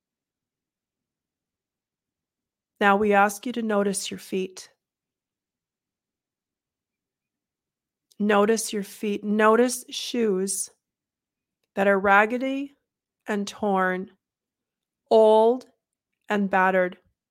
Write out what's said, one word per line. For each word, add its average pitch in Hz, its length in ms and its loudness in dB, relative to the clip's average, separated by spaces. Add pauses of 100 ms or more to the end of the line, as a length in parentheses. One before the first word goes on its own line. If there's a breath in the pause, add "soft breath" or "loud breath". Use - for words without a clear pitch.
(2750)
Now 202 120 4
we 208 180 0
ask 202 320 0
you 247 60 -8
to 233 100 -6
notice 202 480 -2
your 190 80 -14
feet. 185 500 -10 (3500)
Notice 208 540 0
your 208 100 -6
feet. 208 420 -8
Notice 220 640 2
shoes 202 800 -4 (1080)
that 196 120 0
are 202 100 2
raggedy 240 800 0 (500)
and 202 220 -6
torn, 190 640 -2 (1000)
old 220 560 4 (640)
and 202 220 -2
battered. 185 480 0 (320)